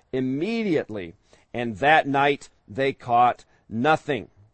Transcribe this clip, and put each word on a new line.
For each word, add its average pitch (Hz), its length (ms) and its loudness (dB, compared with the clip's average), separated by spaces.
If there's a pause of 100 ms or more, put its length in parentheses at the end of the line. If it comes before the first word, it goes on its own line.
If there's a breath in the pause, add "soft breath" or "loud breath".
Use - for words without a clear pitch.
(120)
immediately, 131 1000 -4 (400 soft breath)
and 117 240 -6
that 147 300 4
night 139 420 0 (180)
they 135 260 -2
caught 120 520 2 (240)
nothing. 131 600 0 (240)